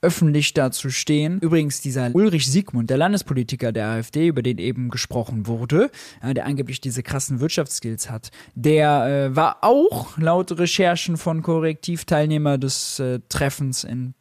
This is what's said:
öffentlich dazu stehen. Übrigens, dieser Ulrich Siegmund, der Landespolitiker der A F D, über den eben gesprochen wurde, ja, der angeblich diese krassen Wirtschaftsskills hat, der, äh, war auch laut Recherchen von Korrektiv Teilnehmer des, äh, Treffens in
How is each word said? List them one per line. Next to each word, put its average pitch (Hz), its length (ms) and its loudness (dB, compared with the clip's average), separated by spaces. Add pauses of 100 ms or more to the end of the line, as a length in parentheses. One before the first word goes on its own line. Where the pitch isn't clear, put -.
öffentlich 151 520 4
dazu 135 360 0
stehen. 151 500 0
Übrigens, 156 400 2
dieser 127 340 -2
Ulrich 165 380 4
Siegmund, 127 380 0
der 131 80 2
Landespolitiker 139 760 0
der 107 160 -2
A 113 100 -2
F 117 140 -8
D, 160 160 2
über 135 140 0
den 120 160 0
eben 120 320 -4
gesprochen 113 580 -4
wurde, 123 420 2 (320)
ja, 131 120 -2
der 123 120 -2
angeblich 131 360 -6
diese 123 200 -6
krassen 135 380 -4
Wirtschaftsskills 135 720 -4
hat, 113 220 -12 (240)
der, 139 760 4
äh, 131 40 -2
war 156 260 2
auch 285 560 2
laut 170 400 0
Recherchen 175 580 2
von 160 260 -2
Korrektiv 160 600 -2
Teilnehmer 151 540 2
des, - 420 -4
äh, 127 200 -2 (100)
Treffens 139 560 -2
in 127 360 -8